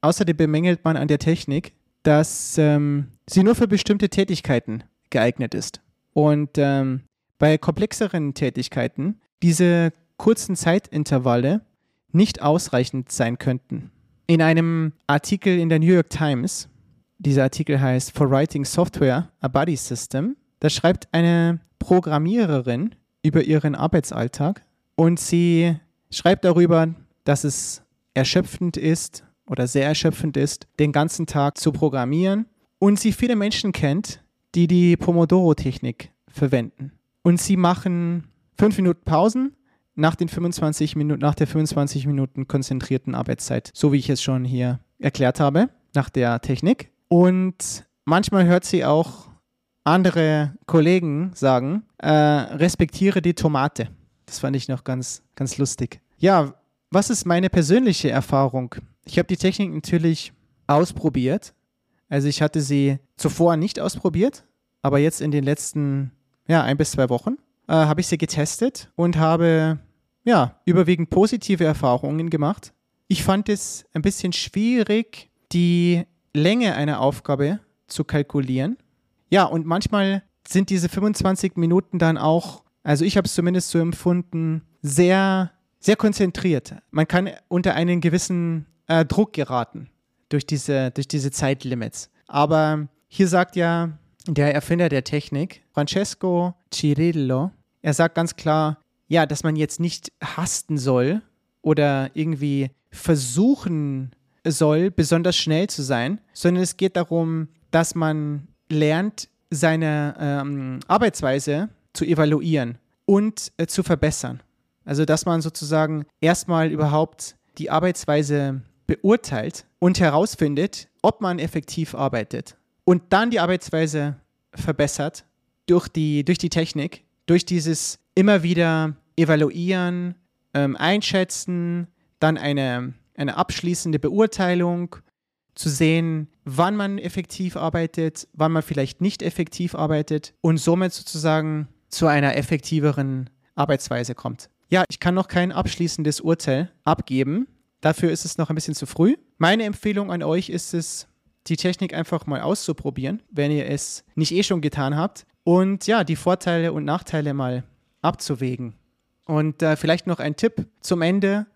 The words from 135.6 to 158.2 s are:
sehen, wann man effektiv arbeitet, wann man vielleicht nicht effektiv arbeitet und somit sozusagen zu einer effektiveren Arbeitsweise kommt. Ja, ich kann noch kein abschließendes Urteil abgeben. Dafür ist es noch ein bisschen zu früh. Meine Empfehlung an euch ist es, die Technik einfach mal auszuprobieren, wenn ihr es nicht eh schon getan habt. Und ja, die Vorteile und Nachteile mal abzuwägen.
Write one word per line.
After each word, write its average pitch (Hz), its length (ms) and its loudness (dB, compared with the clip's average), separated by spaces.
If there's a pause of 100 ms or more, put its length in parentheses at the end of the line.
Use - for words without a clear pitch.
sehen, 160 600 0 (160)
wann 170 300 0
man 196 220 -4
effektiv 180 580 -8
arbeitet, 165 800 -4
wann 160 200 0
man 156 100 0
vielleicht 139 380 -6
nicht 196 200 -4
effektiv 170 540 -6
arbeitet 151 640 -4
und 165 160 2
somit 175 360 0
sozusagen 156 720 -4 (220)
zu - 180 0
einer 143 300 2
effektiveren 139 920 -2 (240)
Arbeitsweise 127 640 -4
kommt. - 340 -10 (200)
Ja, 185 200 2
ich - 100 -14
kann 180 140 0
noch 185 140 -2
kein 180 240 -2
abschließendes 165 720 -4
Urteil 165 500 -2 (140)
abgeben. 151 640 -2 (340)
Dafür 160 300 0
ist - 120 -4
es - 140 -8
noch 160 120 -2
ein 160 60 -2
bisschen 156 200 -6
zu - 100 -10
früh. 208 320 2 (200)
Meine 196 260 2
Empfehlung 208 460 -4
an 170 140 -4
euch 160 260 -2
ist - 240 -8
es, - 340 -8 (400)
die 165 100 -2
Technik 180 360 -4
einfach 165 340 -6
mal 135 140 -4
auszuprobieren, 147 880 -6
wenn 147 220 -2
ihr 139 180 -2
es - 360 -8 (100)
nicht 156 160 0
eh 185 120 0
schon 175 180 -2
getan 143 340 -2
habt. 165 300 -6 (180)
Und 185 420 2
ja, 208 200 2
die 156 100 -2
Vorteile 170 560 -2
und 147 140 -6
Nachteile 147 480 -4
mal 127 320 -4 (360)
abzuwägen. 127 760 -4 (500)